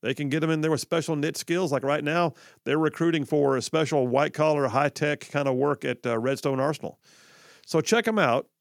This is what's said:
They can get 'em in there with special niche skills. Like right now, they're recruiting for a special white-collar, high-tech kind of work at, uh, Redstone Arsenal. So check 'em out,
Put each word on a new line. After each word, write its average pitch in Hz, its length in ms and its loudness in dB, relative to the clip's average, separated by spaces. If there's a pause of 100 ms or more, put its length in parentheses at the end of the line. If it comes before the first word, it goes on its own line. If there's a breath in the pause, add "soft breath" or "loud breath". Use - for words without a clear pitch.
They 117 100 -2
can 143 160 -4
get 151 160 -2
'em 160 60 2
in 156 100 0
there 156 100 0
with 156 120 0
special 165 340 -2
niche 147 220 -2
skills. 170 340 -2
Like 131 100 0
right 143 220 0
now, 165 300 0 (300 loud breath)
they're 135 140 0
recruiting 160 460 0
for 139 320 2
a 120 60 -2
special 151 460 0
white-collar, 147 600 2
high-tech 143 520 0 (100)
kind 143 180 0
of 131 60 2
work 139 320 0
at, 123 180 -4
uh, 117 140 0
Redstone 131 420 -2
Arsenal. 143 380 -4 (680 loud breath)
So - 160 0
check 226 260 2
'em 220 120 0
out, 131 280 2 (140)